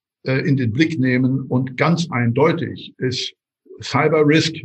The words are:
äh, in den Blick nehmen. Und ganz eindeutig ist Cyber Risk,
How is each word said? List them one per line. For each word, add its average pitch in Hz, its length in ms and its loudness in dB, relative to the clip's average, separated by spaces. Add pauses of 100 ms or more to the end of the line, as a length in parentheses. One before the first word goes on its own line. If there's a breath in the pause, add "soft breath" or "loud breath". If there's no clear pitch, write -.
(220)
äh, 131 260 -2
in 139 80 2
den 120 160 0
Blick 160 280 0
nehmen. 127 480 0
Und 127 280 -2
ganz 165 340 0
eindeutig 123 880 0
ist - 360 -6 (460)
Cyber 156 440 2
Risk, 156 300 4 (100)